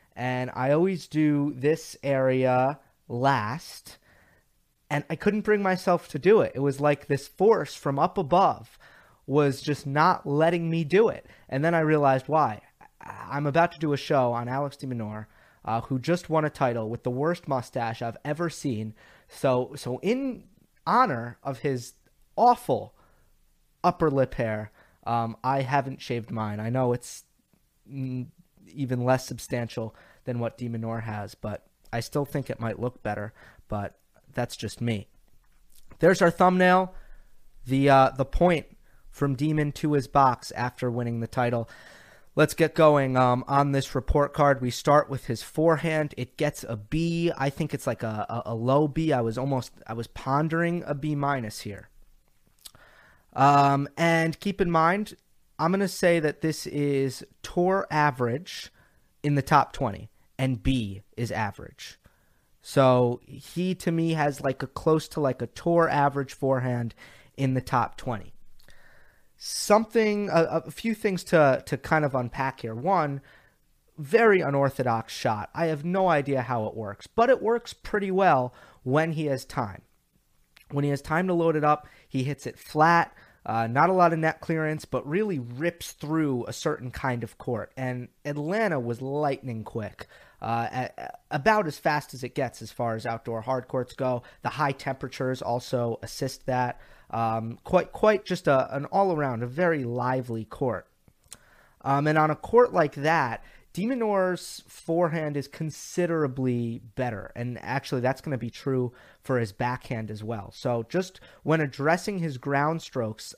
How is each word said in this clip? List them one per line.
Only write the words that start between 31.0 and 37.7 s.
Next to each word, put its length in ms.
has, 320
but 320
I 80
still 260
think 220
it 120
might 180
look 240
better, 300
but 300
that's 220
just 260
me. 260
There's 220
our 100
thumbnail, 640
the, 220